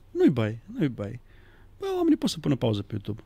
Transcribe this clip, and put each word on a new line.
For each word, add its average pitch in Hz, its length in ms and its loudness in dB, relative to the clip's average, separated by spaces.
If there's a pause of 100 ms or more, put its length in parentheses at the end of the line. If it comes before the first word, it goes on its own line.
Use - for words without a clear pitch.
(120)
Nu-i 349 180 6
bai, 113 300 0 (180)
nu-i 175 120 2
bai. 110 300 -8 (600)
Bă, 392 60 -8 (100)
oamenii 330 220 4
pot 226 120 -2
să - 100 -6
pună 147 160 0
pauză 110 260 0
pe - 100 -10
YouTube. 107 340 -8